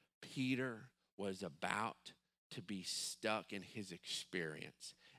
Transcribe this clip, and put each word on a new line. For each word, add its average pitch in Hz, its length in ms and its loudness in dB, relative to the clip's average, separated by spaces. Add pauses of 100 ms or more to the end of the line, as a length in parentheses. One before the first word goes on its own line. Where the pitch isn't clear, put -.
(200)
Peter 131 720 0 (260)
was 98 260 0
about 95 720 2 (380)
to - 100 -6
be 92 220 -2
stuck - 680 2
in 98 100 -2
his 92 300 -6
experience, 80 1040 -4 (240)